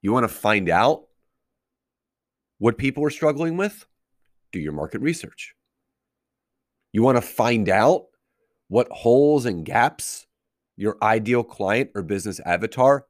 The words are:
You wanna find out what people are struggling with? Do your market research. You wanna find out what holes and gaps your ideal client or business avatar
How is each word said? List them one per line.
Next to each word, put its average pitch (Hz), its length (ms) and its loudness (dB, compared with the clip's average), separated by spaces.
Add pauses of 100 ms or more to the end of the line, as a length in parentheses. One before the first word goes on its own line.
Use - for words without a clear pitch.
You 98 100 -2
wanna 120 160 2
find 101 420 0
out 107 340 2 (1500)
what 113 200 0
people 135 260 -4
are 151 60 0
struggling 156 480 -2
with? 202 280 -6 (680)
Do 90 80 -8
your 76 140 -6
market 78 280 -8
research. - 520 -8 (1400)
You 107 120 2
wanna 127 180 4
find 113 480 0
out 110 360 2 (640)
what 117 240 0
holes 139 540 2
and 87 180 -6
gaps - 640 -2 (500)
your 101 260 -4
ideal 113 420 2
client 113 500 -4
or 101 80 -8
business 95 380 -6
avatar 110 720 0